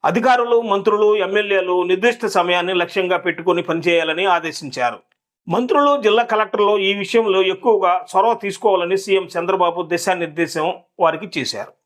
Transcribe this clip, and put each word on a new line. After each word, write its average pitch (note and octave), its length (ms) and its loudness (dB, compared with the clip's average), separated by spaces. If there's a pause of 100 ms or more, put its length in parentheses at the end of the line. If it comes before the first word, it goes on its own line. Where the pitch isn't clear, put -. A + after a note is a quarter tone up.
అధికారులు, A#3 560 2
మంత్రులు, G#3 540 2
ఎమ్మెల్యేలు F#3+ 680 0
నిర్దిష్ట G#3 420 0
సమయాన్ని F3+ 480 0
లక్ష్యంగా F3 440 -2
పెట్టుకుని E3+ 440 -2
పనిచేయాలని E3 640 0
ఆదేశించారు. D3 760 -2 (500)
మంత్రులు, C#4+ 520 2
జిల్లా G#3+ 220 4
కలెక్టర్లు G#3+ 540 0
ఈ G3 160 0
విషయంలో G3+ 500 0
ఎక్కువగా F#3 640 2 (100)
చొరవ A3 180 4
తీసుకోవాలని G3 640 0
సీఎం F#3+ 260 0
చంద్రబాబు F3 580 -2
దిశానిర్దేశం E3 920 -2 (260)
వారికి E3 400 -2
చేశారు. G#2+ 320 -8 (140)